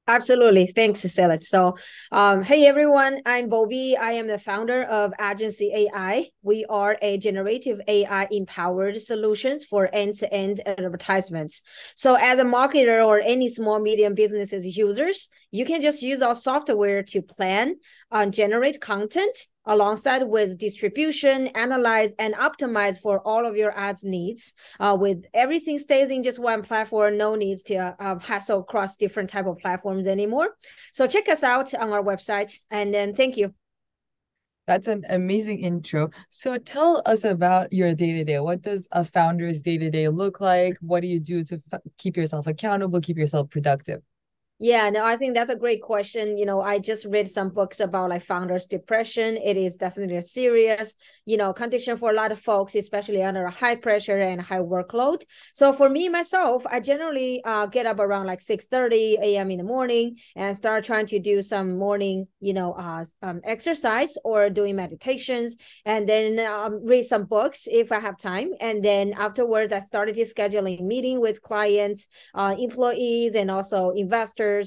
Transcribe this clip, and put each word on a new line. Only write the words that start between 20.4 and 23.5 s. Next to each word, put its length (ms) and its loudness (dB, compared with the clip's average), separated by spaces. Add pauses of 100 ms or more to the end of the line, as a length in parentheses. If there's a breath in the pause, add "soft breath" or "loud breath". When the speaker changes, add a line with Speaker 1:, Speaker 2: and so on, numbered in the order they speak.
Speaker 1:
distribution, 920 0
analyze, 680 2
and 160 -2
optimize 640 0
for 300 0
all 180 2
of 100 -4